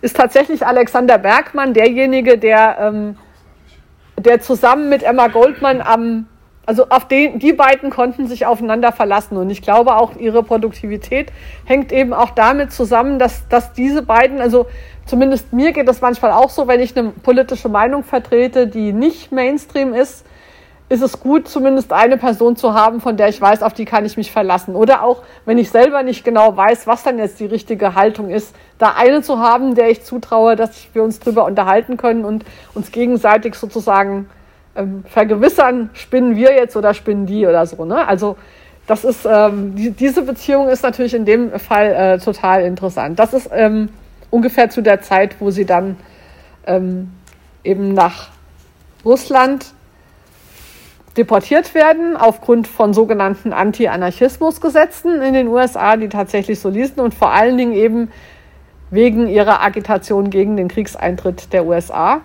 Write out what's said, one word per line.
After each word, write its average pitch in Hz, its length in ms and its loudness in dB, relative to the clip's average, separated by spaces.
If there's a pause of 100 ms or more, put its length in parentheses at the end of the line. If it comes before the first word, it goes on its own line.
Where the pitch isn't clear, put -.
ist - 140 -6
tatsächlich 285 500 2
Alexander 247 500 2
Bergmann 262 560 0
derjenige, 247 640 2
der, 220 420 4
ähm, 208 380 -4 (1000)
der 233 220 4
zusammen 262 500 0
mit 277 120 0
Emma 240 260 2
Goldman 262 520 2
am, 226 460 -2 (400)
also 226 240 2
auf 247 180 2
den, 269 300 0
die 294 160 2
beiden 277 340 2
konnten 254 400 -4
sich 240 160 -6
aufeinander 233 480 0
verlassen. 208 460 -2
Und 185 100 -4
ich 196 140 -10
glaube 233 340 2
auch, 226 200 0
ihre 226 260 -2
Produktivität 220 920 -6 (320)
hängt 269 260 0
eben 262 220 0
auch 233 180 0
damit 269 400 0
zusammen, 240 480 -2
dass, 247 300 -2
dass 240 240 0
diese 277 300 -2
beiden, 254 400 2
also 240 240 2 (400)
zumindest 262 480 0
mir 294 180 2
geht 277 160 0
das 247 140 0
manchmal 226 300 0
auch 262 180 4
so, 277 180 -4
wenn 247 120 2
ich 247 160 -4
eine 233 120 -2
politische 247 640 -2
Meinung 240 340 0
vertrete, 247 640 0
die 208 260 -6
nicht 277 400 -2
Mainstream 269 600 -4
ist, 262 320 -4 (640)
ist 254 140 0
es - 180 -4
gut, 285 260 0
zumindest 269 460 -2
eine 233 240 4
Person 233 400 0
zu 220 180 -2
haben, 226 260 2
von 226 160 -4
der 208 120 2
ich 208 120 -4
weiß, 208 220 2
auf 214 100 -2
die 220 120 -8
kann 208 200 -2
ich 208 120 -8
mich 208 160 -8
verlassen. 190 420 -4
Oder 220 300 2
auch, 247 180 0 (220)
wenn 226 120 0
ich 233 140 0
selber 269 320 4
nicht 254 220 -6
genau 220 320 4
weiß, 220 320 0
was 233 160 -2
dann 247 140 -2
jetzt 208 200 -6
die 214 80 -8
richtige 202 480 -4
Haltung 214 340 0
ist, 214 280 -8 (220)
da 220 200 2
eine 262 240 4
zu 262 160 -4
haben, 240 380 0
der 233 140 2
ich 226 120 -2
zutraue, 226 540 0
dass 220 360 -6
wir 220 120 -2
uns 220 160 -6
drüber 220 240 0
unterhalten 202 520 0
können 226 280 -2
und 214 200 -6 (300)
uns 208 160 -10
gegenseitig 226 640 0
sozusagen, 196 760 -4 (460)
ähm, 196 340 -10
vergewissern, 233 840 0
spinnen 247 420 -2
wir 262 200 4
jetzt 240 220 0
oder 208 160 2
spinnen 202 320 -4
die 202 220 -2
oder 170 200 2
so, 165 180 -12
ne? 240 240 -2
Also 202 280 -2 (520)
das 214 160 -2
ist, 247 260 -2
ähm, 202 460 2
die, 214 160 -4
diese 269 300 -2
Beziehung 277 460 -2
ist 254 140 0
natürlich 240 320 -4
in 226 100 -2
dem 226 360 0
Fall, 208 320 0
äh, 185 260 2
total 185 440 0
interessant. 175 580 -6
Das 220 120 2
ist... 254 200 -4
Ähm, 214 380 0 (400)
ungefähr 240 400 2
zu 247 100 -6
der 202 220 2
Zeit, 196 360 -2
wo 202 120 -4
sie 190 160 -4
dann, 190 300 -2 (720)
ähm, 185 460 -4 (500)
eben 196 320 -4
nach 180 360 0 (720)
Russland 262 640 2 (1500)
deportiert 233 580 0
werden, 320 420 2
aufgrund 226 520 2
von 208 260 0
sogenannten 208 580 0
Anti-Anarchismus-Gesetzen 262 1700 -2
in 262 140 0
den 254 140 0
U 233 100 0
S 254 180 0
A, 214 200 2
die 220 120 -6
tatsächlich 202 520 -4
so 196 80 -4
ließen 262 340 -4
und 233 120 -2
vor 170 180 0
allen 233 260 2
Dingen 240 140 -2
eben 226 400 0 (800)
wegen 226 360 2
ihrer 208 340 0
Agitation 202 720 -2
gegen 196 260 -2
den 180 120 -4
Kriegseintritt 180 840 -8
der 175 140 0
U 170 60 -2
S 175 180 -4
A. 196 340 -2